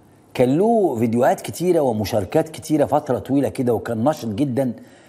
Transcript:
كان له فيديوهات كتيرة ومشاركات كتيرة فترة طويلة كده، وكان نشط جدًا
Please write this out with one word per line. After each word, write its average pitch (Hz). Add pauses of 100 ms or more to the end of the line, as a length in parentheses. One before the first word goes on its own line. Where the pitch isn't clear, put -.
(340)
كان 131
له 202
فيديوهات 120
كتيرة 170
ومشاركات 117
كتيرة 151
فترة 135
طويلة 131
كده، 123
وكان 110
نشط 151
جدًا 123 (360)